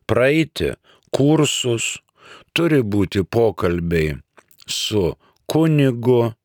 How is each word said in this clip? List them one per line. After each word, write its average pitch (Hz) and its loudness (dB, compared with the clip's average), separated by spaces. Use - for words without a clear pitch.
praeiti 127 0
kursus, 135 0
turi 160 0
būti 98 0
pokalbiai 85 0
su 95 -4
kunigu 123 2